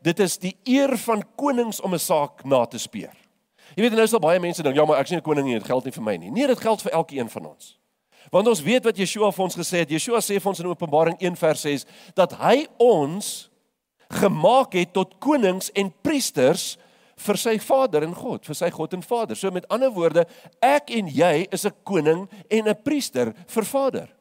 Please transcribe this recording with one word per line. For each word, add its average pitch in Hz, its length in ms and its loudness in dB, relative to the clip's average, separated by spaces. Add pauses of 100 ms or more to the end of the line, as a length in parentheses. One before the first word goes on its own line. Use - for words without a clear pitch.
dit - 180 -2
is 185 180 0
die 185 260 -10
eer 269 340 2
van 214 260 -2 (120)
konings 247 460 -2
om 185 120 -2
'n 165 60 -2
saak 147 460 -2
na 131 200 4
te 117 120 -14
speur. - 380 -12 (600)
Jy 190 60 -2
weet, 226 120 2
nou 220 140 4
sal 220 120 2
baie 175 200 4
mense 175 240 -4
dink, 135 120 0
"Ja, 151 100 6
maar 147 140 4
ek 139 60 0
is - 60 -8
nie 175 60 -2
'n 151 60 -6
koning 147 220 0
nie, 127 80 -2
dit 104 140 -4
geld 127 160 0
nie 131 80 -8
vir 120 120 -12
my 104 140 -2
nie." 90 140 -12
Nee, 247 160 0
dit 254 120 0
geld 220 220 -2
vir 202 100 -4
elke 160 240 -2
een 117 140 -6
van 87 160 -12
ons. - 340 -20 (520)
Want 196 160 2
ons 202 140 2
weet 240 220 2
wat 214 140 0
Yeshua 202 340 0
vir 190 120 -4
ons 175 120 -4
gesê 185 220 -4
het. 160 120 0
Yeshua 214 300 -2
sê 202 220 -2
vir 202 60 -4
ons 185 120 -4
in 175 80 -6
Openbaring 165 540 0
een 180 140 -2
vers 156 240 0
ses, 143 260 -4 (280)
dat 185 180 2
hy 240 360 2 (100)
ons 190 720 0 (640)
gemaak 196 640 4
het 180 160 -2
tot 190 300 -2
konings 208 540 2
en 196 140 -2 (140)
priesters 185 680 2 (500)
vir 202 160 0
sy 226 220 0
Vader 262 440 0
en 170 120 -8
God, - 280 -10
vir 147 120 -10
sy 175 160 -2
God 160 240 -6
en 175 80 -12
Vader. 220 320 -4
So 190 160 -4
met 180 180 -6
ander 254 220 0
woorde, 165 320 2 (360)
ek 285 360 2
en 196 100 -2
jy 151 440 2
is 190 140 -6
'n 190 180 -2
koning 175 440 0 (220)
en 214 180 2
'n 208 160 -2
priester 131 500 -2 (140)
vir 220 180 -4
Vader. 262 440 -4 (120)